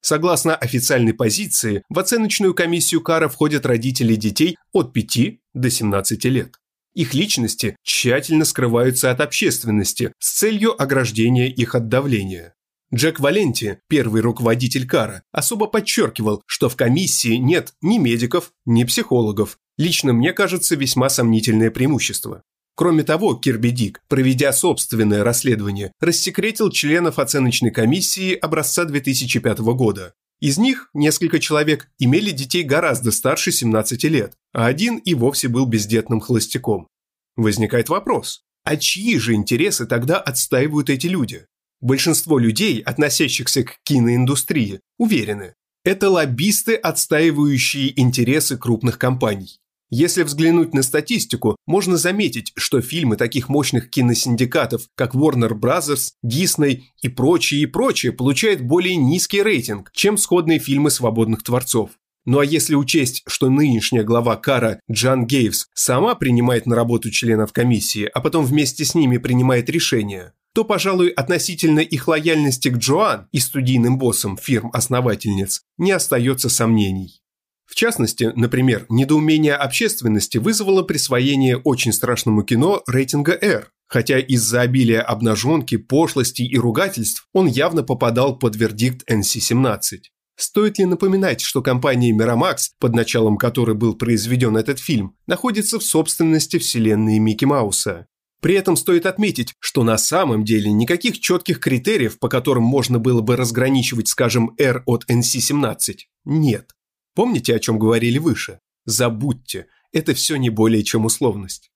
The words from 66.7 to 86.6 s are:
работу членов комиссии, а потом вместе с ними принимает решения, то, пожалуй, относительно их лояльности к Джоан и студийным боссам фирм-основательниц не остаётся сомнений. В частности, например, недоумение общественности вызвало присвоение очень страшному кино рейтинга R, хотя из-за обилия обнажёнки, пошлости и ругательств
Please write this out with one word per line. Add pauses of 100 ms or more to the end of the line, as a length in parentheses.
работу
членов
комиссии,
а
потом
вместе
с
ними
принимает
решения, (220)
то,
пожалуй,
относительно
их
лояльности
к
Джоан
и
студийным
боссам
фирм-основательниц (140)
не
остаётся
сомнений. (480)
В
частности,
например,
недоумение
общественности
вызвало
присвоение
очень
страшному
кино
рейтинга
R, (180)
хотя
из-за
обилия
обнажёнки,
пошлости
и
ругательств